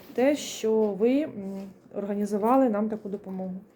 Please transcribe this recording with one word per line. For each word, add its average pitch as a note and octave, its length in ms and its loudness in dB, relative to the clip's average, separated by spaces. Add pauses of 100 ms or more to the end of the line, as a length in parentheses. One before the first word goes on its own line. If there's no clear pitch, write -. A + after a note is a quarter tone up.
(140)
те, C4+ 220 4
що - 360 -4
ви, A3 500 2
м, D#4 80 -6 (640)
організували G#3 760 2
нам G#3+ 200 0
таку G#3+ 200 -6
допомогу. F#3+ 520 -8 (160)